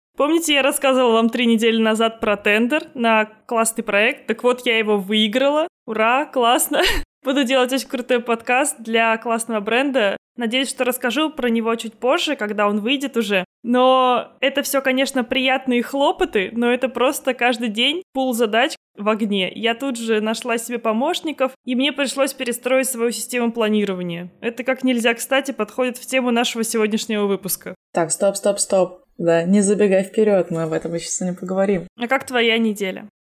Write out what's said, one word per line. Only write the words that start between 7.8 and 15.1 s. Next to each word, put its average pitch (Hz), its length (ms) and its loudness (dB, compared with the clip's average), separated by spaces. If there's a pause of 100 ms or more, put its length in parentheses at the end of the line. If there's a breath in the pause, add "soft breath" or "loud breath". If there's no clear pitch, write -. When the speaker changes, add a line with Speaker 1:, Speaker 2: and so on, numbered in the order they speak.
Speaker 1:
крутой 247 320 -2
подкаст 247 600 0
для 226 380 0
классного 226 440 -4
бренда. 233 560 0 (180)
Надеюсь, 240 340 -2
что - 140 -6
расскажу 254 460 -2
про 247 200 -4
него 226 260 0
чуть 226 180 -10
позже, 302 420 0
когда 208 320 -2
он 208 120 0
выйдет 269 380 -2
уже. 196 280 0 (180)
Но 254 680 2 (120)
это 269 220 0
всё, 277 180 0
конечно, 262 420 0